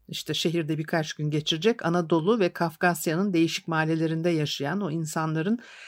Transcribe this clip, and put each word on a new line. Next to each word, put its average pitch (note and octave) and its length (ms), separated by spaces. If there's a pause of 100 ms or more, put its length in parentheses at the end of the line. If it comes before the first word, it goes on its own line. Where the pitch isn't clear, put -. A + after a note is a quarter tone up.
işte - 260
şehirde D#3+ 440
birkaç D#3 360
gün D3+ 160
geçirecek D#3+ 560
Anadolu E3+ 540
ve F3 140
Kafkasya'nın F3 800
değişik E3 340
mahallelerinde D#3+ 600
yaşayan D#3 520
o E3+ 100
insanların D#3+ 680 (280)